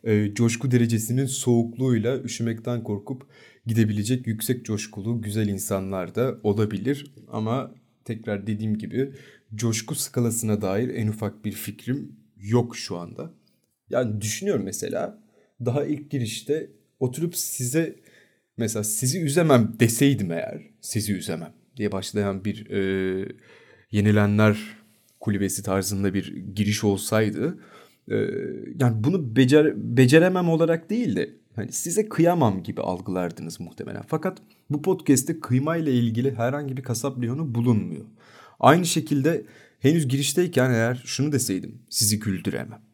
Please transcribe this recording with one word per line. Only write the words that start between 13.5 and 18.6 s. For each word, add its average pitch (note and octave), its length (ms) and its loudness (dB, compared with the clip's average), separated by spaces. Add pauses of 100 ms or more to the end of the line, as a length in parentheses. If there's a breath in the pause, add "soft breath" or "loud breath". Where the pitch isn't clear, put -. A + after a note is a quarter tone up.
Yani A2+ 300 -2
düşünüyorum A2+ 440 -2
mesela, - 580 -6 (420 soft breath)
daha B2 200 0
ilk D3 260 -4
girişte C#3 600 -4 (300)
oturup D3 360 -2
size, C3 600 -2 (600 soft breath)
mesela A2 280 -2